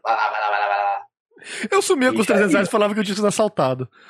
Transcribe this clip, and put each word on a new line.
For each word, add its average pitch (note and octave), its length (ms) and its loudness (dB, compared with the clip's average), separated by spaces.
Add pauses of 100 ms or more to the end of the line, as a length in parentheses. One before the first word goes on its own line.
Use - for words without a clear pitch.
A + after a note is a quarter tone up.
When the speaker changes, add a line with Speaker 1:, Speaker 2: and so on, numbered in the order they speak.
Speaker 1:
Vai A2+ 120 0
lá, G#2+ 140 0
vai G#2+ 120 -4
lá, G#2+ 100 0
vai G#2 100 0
lá, G#2 60 -2
vai G2+ 100 0
lá. G2+ 240 -2 (680)
Speaker 2:
Eu G4 100 2
sumia C4 280 2
Speaker 1:
E - 40 -2
Speaker 2:
com A3+ 80 -2
os G3 60 0
trezentos G#3 240 4
Speaker 1:
aí? - 20 0
Speaker 2:
reais G3+ 160 2
e - 20 -14
falava G#3 220 2
que G#3 80 -4
eu - 20 2
tinha F#3+ 120 -4
sido G#3 120 0
assaltado. C3+ 600 -2 (200)